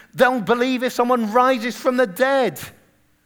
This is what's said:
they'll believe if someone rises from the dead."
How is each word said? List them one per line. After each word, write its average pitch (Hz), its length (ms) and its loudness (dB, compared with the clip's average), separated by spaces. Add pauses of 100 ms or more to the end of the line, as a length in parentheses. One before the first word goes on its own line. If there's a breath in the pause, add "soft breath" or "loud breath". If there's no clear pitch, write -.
(140)
they'll 247 280 2
believe 247 420 0
if 247 100 -2
someone 240 380 0
rises 247 460 2
from 254 180 -2
the 254 120 2
dead." 254 520 0 (680)